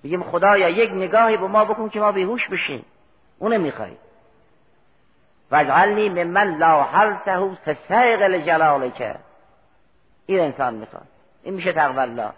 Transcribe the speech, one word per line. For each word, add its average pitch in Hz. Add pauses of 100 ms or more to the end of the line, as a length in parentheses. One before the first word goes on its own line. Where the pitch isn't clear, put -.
بگیم: 175
«خدایا، 190
یک 202
نگاهی 208
به 185
ما 214
بکن 214
که 208
ما 208
بیهوش 196
بشیم.» 151 (540)
اونه 220
می‌خوای. 127 (1600)
«واجعلنی 180
ممن 175
لا 160
حلته 190
فسیق 202
لجلالک.» 151 (1080)
این 190
انسان 131
می‌خواد. - (360)
این 196
می‌شه 180
تقوی 143
الله. 120